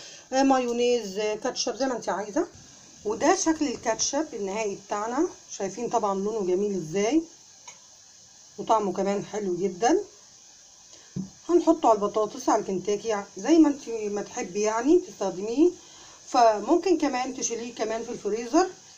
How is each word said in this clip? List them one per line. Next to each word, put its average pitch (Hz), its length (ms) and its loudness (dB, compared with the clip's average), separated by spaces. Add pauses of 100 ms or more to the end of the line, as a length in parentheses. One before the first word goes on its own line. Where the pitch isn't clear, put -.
(340)
آه، 269 100 4
مايونيز، 240 760 2
آه، 214 180 -2
كاتشب - 400 -4
زي 269 100 -2
ما 254 120 -2
انت 214 120 -6
عايزه. 202 380 -2 (580)
وده 254 300 2
شكل 320 320 0
الكاتشب 233 640 -2
النهائي 202 440 -4 (100)
بتاعنا، 240 400 -2 (240)
شايفين 208 380 -6
طبعا 202 300 0
لونه 208 280 -4
جميل 196 280 0
ازاي 202 460 0 (1400)
وطعمه 208 360 0
كمان 196 320 -2
حلو 196 320 -4
جدا. 196 400 2 (1500)
هنحطه 330 400 4
على 220 60 6
البطاطس، 214 540 -2
على 226 120 4
الكنتاكي، 208 520 -2
ع-، 202 140 -6 (100)
زي 269 200 4
ما 294 120 8
انت 269 200 -4
ما 208 320 -4
تحبي 202 400 -6
يعني 233 380 4
تستخدميه. 214 720 0 (560)
فممكن 247 680 4
كمان 254 400 -2
تشيليه 226 380 -6
كمان 226 280 -4
في 240 80 -10
الفريزر، 226 580 0 (280)